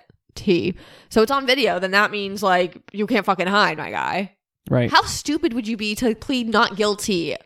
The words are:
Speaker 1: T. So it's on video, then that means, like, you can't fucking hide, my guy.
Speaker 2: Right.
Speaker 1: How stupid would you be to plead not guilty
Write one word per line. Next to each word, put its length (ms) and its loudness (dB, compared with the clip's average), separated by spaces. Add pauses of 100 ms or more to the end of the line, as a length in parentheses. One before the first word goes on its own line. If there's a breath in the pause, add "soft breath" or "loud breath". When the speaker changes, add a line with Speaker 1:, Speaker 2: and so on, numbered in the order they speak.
(340)
Speaker 1:
T. 420 0 (340 loud breath)
So 120 4
it's 100 4
on 140 0
video, 340 2
then 120 -2
that 180 4
means, 320 -6
like, 400 2 (120)
you 120 -2
can't 200 0
fucking 220 0
hide, 300 2
my 140 -10
guy. 400 -4 (380)
Speaker 2:
Right. 200 2
Speaker 1:
How 140 4
stupid 480 -4
would 160 -6
you 80 -4
be 200 -4
to 200 0
plead 320 -2
not 300 2
guilty 580 0 (100)